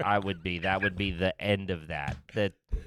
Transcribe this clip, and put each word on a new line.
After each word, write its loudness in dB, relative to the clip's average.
I 4
would -2
be, 0
that 2
would 2
be 0
the 0
end 2
of -6
that. -4
That, 0